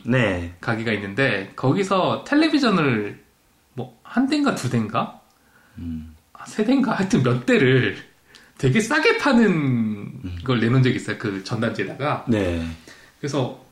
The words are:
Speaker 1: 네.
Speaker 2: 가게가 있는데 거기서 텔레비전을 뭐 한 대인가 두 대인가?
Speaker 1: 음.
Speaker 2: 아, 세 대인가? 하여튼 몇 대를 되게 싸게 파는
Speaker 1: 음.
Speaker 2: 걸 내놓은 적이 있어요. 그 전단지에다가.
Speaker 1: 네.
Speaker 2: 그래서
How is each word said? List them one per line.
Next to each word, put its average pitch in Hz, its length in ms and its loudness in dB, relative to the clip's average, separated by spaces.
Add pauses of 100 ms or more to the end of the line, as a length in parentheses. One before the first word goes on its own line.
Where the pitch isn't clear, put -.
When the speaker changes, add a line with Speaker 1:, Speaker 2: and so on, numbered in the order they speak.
Speaker 1:
네. 98 560 0
Speaker 2:
가게가 113 320 -4
있는데 101 640 -2
거기서 180 680 0
텔레비전을 202 960 2 (520)
뭐 - 280 -12
한 262 240 0
대인가 285 280 0
두 - 160 -4
대인가? 117 500 -2 (560)
Speaker 1:
음. 80 380 -10 (180)
Speaker 2:
아, - 140 -18
세 - 180 -2
대인가? 247 300 2
하여튼 185 280 2
몇 123 220 0
대를 131 500 4 (640)
되게 135 240 2
싸게 302 380 2
파는 233 280 4
Speaker 1:
음. 113 960 -2
Speaker 2:
걸 120 160 0
내놓은 127 220 4
적이 127 140 4
있어요. - 220 -6
그 98 260 -6
전단지에다가. 117 840 -4
Speaker 1:
네. 90 380 0 (540)
Speaker 2:
그래서 135 520 -4